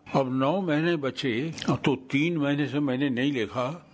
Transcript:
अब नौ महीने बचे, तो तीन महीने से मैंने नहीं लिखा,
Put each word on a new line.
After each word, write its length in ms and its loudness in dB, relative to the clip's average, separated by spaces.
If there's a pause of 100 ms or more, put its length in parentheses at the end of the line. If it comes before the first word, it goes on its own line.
(140)
अब 220 2
नौ 240 2
महीने 360 0
बचे, 580 -2 (160)
तो 260 2
तीन 400 0
महीने 320 0
से 120 -2
मैंने 300 0
नहीं 220 0
लिखा, 600 -4